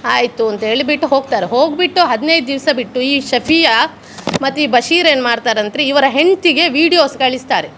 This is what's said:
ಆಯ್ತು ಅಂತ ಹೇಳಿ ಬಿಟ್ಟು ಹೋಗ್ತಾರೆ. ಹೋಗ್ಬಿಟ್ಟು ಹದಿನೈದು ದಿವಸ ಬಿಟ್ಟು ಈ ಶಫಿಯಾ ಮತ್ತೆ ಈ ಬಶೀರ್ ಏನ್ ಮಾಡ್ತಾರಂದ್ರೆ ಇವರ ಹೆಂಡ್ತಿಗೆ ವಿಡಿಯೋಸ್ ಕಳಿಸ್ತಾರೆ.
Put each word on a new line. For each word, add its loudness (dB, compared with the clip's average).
ಆಯ್ತು -2
ಅಂತ -4
ಹೇಳಿ -2
ಬಿಟ್ಟು -2
ಹೋಗ್ತಾರೆ. 0
ಹೋಗ್ಬಿಟ್ಟು 0
ಹದಿನೈದು 0
ದಿವಸ -4
ಬಿಟ್ಟು -4
ಈ 0
ಶಫಿಯಾ 2
ಮತ್ತೆ -2
ಈ 2
ಬಶೀರ್ 2
ಏನ್ 2
ಮಾಡ್ತಾರಂದ್ರೆ -2
ಇವರ 2
ಹೆಂಡ್ತಿಗೆ 2
ವಿಡಿಯೋಸ್ 0
ಕಳಿಸ್ತಾರೆ. -2